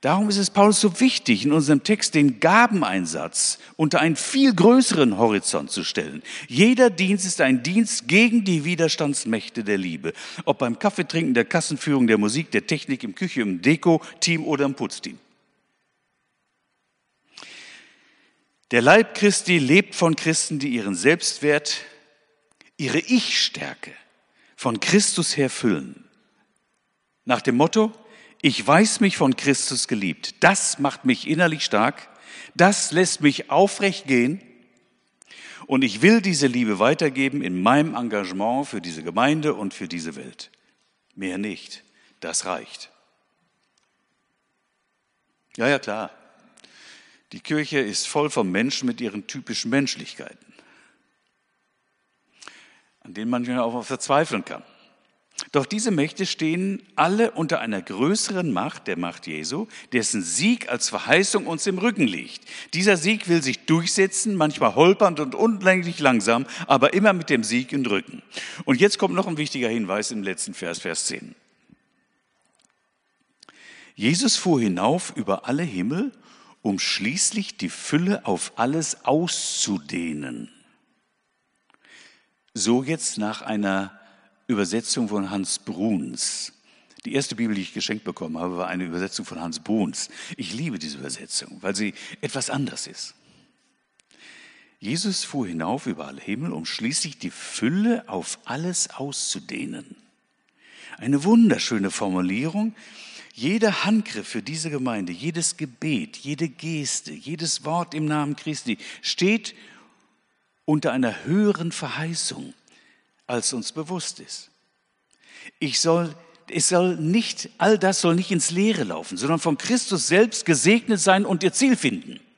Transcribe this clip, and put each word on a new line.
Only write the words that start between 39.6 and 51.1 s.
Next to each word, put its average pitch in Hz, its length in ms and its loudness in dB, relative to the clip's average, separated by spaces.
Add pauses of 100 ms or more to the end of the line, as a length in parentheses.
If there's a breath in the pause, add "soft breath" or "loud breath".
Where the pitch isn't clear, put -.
für 95 140 -10
diese 82 280 -10
Welt. - 360 -18 (640)
Mehr 95 220 -6
nicht. 101 460 -8 (360 soft breath)
Das - 260 -6
reicht.“ - 460 -10 (2750)
Ja, 117 120 0
ja, 139 120 2
klar. 107 320 -8 (1200 loud breath)
Die 90 80 -14
Kirche 151 400 -2
ist 104 280 -2
voll 147 220 0
von 101 220 0
Menschen 113 340 -2
mit 120 160 -4
ihren 104 260 -8
typischen 117 440 -8
Menschlichkeiten, - 840 -6 (2500 loud breath)